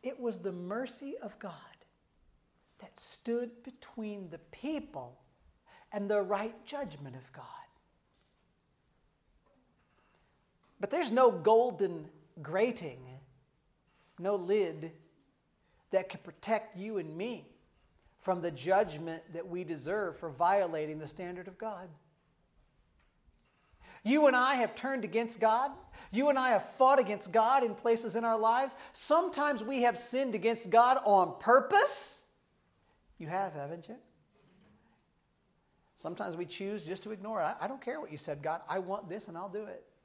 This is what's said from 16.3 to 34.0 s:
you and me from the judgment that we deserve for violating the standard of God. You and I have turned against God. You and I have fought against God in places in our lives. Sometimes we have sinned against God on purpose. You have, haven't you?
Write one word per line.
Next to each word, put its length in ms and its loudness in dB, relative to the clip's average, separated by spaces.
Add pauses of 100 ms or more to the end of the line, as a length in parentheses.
you 220 -6
and 180 -6
me 320 -8 (800)
from 160 0
the 80 -2
judgment 720 0 (140)
that 120 -8
we 160 -6
deserve 560 -4
for 120 -8
violating 680 0
the 100 -10
standard 400 -12
of 120 -18
God. 280 -10 (2250)
You 220 6
and 100 8
I 200 4
have 220 0
turned 260 -4
against 360 -4
God. 300 4 (400)
You 200 2
and 100 4
I 100 2
have 140 4 (160)
fought 180 8
against 340 0
God 320 4
in 120 -2
places 400 0
in 100 -2
our 140 2
lives. 340 2 (340)
Sometimes 540 2
we 220 0
have 120 4 (140)
sinned 240 -2
against 380 0
God 340 8
on 340 6
purpose. 380 8 (1400)
You 80 -10
have, 260 -4
haven't 340 -10
you? 80 -14 (2000)